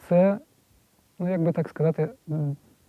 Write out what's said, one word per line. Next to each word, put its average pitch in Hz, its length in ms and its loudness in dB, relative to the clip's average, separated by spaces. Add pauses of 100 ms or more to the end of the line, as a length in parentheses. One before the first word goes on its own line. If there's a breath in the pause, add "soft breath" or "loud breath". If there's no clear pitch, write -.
це, 190 280 4 (840)
ну, 180 100 -2
як 180 120 -2
би 165 100 2
так 160 180 -4
сказати, 156 400 -2 (200)
м, 147 260 -4 (340)